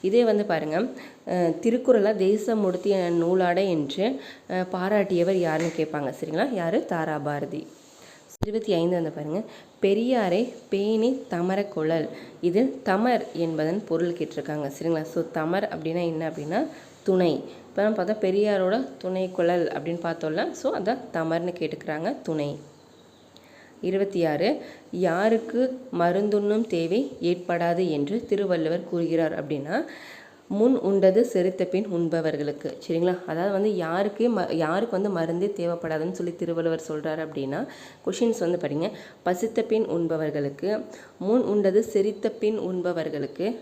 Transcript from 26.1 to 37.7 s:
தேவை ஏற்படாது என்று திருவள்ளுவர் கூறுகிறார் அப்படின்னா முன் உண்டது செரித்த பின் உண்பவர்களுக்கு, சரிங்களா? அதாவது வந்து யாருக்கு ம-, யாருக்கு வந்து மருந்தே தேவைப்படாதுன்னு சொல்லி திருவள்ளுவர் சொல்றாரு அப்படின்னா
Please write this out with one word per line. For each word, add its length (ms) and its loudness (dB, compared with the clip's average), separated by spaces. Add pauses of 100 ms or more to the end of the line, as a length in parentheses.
தேவை 260 0 (300)
ஏற்படாது 540 0 (120)
என்று 200 -2 (140)
திருவள்ளுவர் 580 0
கூறுகிறார் 520 0
அப்படின்னா 360 -4 (840)
முன் 160 6 (120)
உண்டது 340 6 (120)
செரித்த 300 2 (100)
பின் 120 2 (120)
உண்பவர்களுக்கு, 720 0 (140)
சரிங்களா? 300 2 (180)
அதாவது 260 0
வந்து 120 2 (140)
யாருக்கு 400 0 (140)
ம-, 120 0 (140)
யாருக்கு 340 0
வந்து 200 0
மருந்தே 320 0 (100)
தேவைப்படாதுன்னு 600 -4
சொல்லி 220 -4
திருவள்ளுவர் 480 -2
சொல்றாரு 360 -4
அப்படின்னா 340 -6 (460)